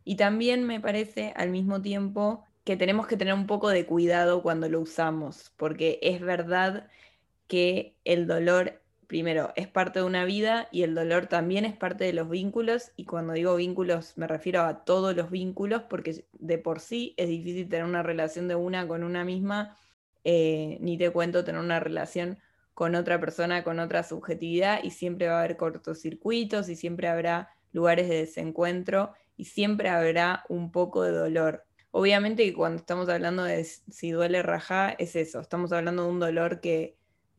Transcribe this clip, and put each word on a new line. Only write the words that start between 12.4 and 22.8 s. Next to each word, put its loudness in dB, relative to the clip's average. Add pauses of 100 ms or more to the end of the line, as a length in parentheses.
y -12
cuando -4
digo 2
vínculos -2
me -4
refiero 0
a -2
todos 2
los -2
vínculos, -2
porque -6
de -2
por -4
sí -8
es 0
difícil -4
tener -2
una -2
relación -2
de 0
una -2
con -4
una -4
misma, -4 (480)
eh, 2
ni -2
te 4
cuento 0
tener -4
una 0
relación -4 (360)
con 0